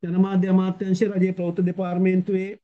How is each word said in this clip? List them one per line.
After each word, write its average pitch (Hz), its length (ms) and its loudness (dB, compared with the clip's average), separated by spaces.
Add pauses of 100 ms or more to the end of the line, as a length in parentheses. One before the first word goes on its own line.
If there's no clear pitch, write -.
ජනමාධ්‍ය 190 440 2
අමාත්‍යාංශයේ 185 640 0
රජයේ 185 220 0
ප්‍රවෘත්ති 175 300 -4
දෙපාර්තමේන්තුවේ 185 840 0 (140)